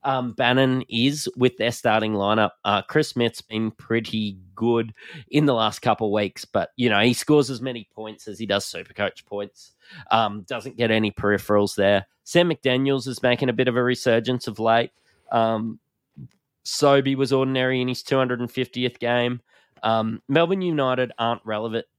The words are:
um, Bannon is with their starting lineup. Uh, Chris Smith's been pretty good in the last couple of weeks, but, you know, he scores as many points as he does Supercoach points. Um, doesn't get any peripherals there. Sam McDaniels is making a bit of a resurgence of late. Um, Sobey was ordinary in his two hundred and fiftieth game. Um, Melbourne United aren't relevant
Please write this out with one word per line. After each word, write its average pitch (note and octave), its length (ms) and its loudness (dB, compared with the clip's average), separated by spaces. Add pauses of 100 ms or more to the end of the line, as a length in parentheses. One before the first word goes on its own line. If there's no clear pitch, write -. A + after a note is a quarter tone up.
um, B2+ 300 -2
Bannon C3 540 2
is C3 480 0
with B2+ 200 2
their A#2 160 -2
starting A2 400 0
lineup. G#2 380 2 (140)
Uh, G2+ 180 2
Chris - 260 0
Smith's A#2 340 -2
been A2 300 -4
pretty A2 680 -4 (160)
good A#2 400 0 (360)
in D3 160 2
the C3+ 80 2
last A2 260 0
couple A2 280 0
of G2+ 40 0
weeks, G#2 320 -2
but, - 320 -4
you A#2+ 140 0
know, G#2 100 4
he A#2+ 120 4
scores C#3+ 380 2
as A#2+ 100 -10
many B2 320 -8
points A2 360 -14
as G2 100 -14
he A2+ 80 -8
does G2 240 0
Supercoach - 560 -8
points. - 460 -10 (400)
Um, G#2+ 300 0
doesn't A#2 340 -10
get A2+ 160 0
any A2 180 2
peripherals G#2 640 0
there. G2 320 2 (200)
Sam F3 220 2
McDaniels C3+ 580 0
is B2+ 160 -8
making B2 280 2
a - 20 0
bit B2+ 160 0
of A#2+ 80 -2
a B2 60 0
resurgence A#2+ 640 0
of G#2 120 -10
late. A2+ 340 2 (380)
Um, A2+ 480 0 (840)
Sobey C#3 540 2
was C3+ 180 0
ordinary C3 480 0
in B2+ 60 -2
his B2+ 140 -6
two - 140 0
hundred B2 240 0
and A#2+ 100 -4
fiftieth B2 480 -4
game. A#2+ 440 0 (400)
Um, A2+ 440 -2
Melbourne E3+ 360 2
United C3 560 0
aren't A#2 260 -2
relevant A2 400 -4 (140)